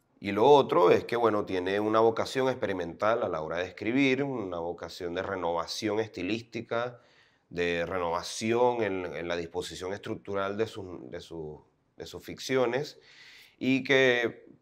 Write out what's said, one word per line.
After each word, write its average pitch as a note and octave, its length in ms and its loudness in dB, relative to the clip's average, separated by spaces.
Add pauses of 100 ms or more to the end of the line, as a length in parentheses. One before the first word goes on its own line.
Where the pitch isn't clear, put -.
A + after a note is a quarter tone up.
(200)
y G2 100 -6
lo G#2+ 180 6
otro D3 440 8
es G2+ 120 4
que, A#2+ 120 -2
bueno, G#2+ 280 4
tiene F#2+ 360 0
una A2 180 2
vocación A2+ 500 2
experimental G#2 760 -2
a G2 40 -2
la D#2+ 140 -4
hora D#2+ 160 -4
de F2+ 60 0
escribir, B2+ 580 0
una G#2 360 -6
vocación E2+ 560 -8
de F#2+ 80 -2
renovación F2+ 760 -2
estilística, A#2 1040 -6 (500)
de E2+ 340 0
renovación A2 1000 0
en, F#2+ 240 -2
en D#2+ 200 -8
la F2 100 -2
disposición F2 560 -6
estructural G2 640 -6
de A2 120 0
sus, F2+ 420 -12
de F2 100 -12
su, D2+ 440 -12 (320)
de - 100 -14
sus - 180 -16
ficciones, B2+ 720 -2 (600)
y C3 260 2
que B2+ 640 4 (160)